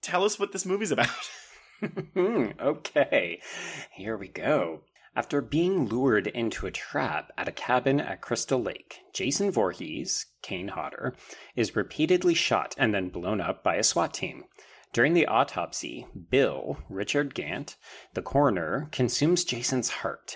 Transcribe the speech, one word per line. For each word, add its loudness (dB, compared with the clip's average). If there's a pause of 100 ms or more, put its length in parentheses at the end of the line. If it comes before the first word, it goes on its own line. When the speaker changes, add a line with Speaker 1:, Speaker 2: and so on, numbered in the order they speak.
Speaker 1:
tell 0
us 0
what -2
this -4
movie's -2
about. 2 (720)
<laughs> -
Speaker 2:
<laughs> -6
Okay, 2 (520)
here -6
we -10
go. 0 (340)
After 0
being 2
lured 4
into -2
a -4
trap -4
at -4
a -4
cabin 2
at -6
Crystal 0
Lake, -8 (140)
Jason 0
Voorhees, -2 (160)
Kane -8
Hodder, -6 (400)
is 0
repeatedly 2
shot 2
and 4
then 0
blown -2
up -4
by 4
a 2
swat 2
team. -8 (460)
During 4
the 6
autopsy, -2 (240)
Bill, 2 (100)
Richard -2
Gant, -6 (400)
the -4
coroner, 2
consumes 2
Jason's -2
heart -6